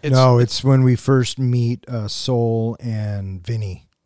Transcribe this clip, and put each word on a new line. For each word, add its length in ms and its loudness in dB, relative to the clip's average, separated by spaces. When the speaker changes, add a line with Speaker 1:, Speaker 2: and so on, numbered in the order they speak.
Speaker 1:
it's, 120 0
Speaker 2:
No, 240 6
Speaker 1:
it's 180 0
Speaker 2:
it's 80 -6
when 200 4
we 120 4
first 420 0
meet, 500 -2
uh, 200 -6
Saul 720 -2
and 640 -6
Vinny, 440 -10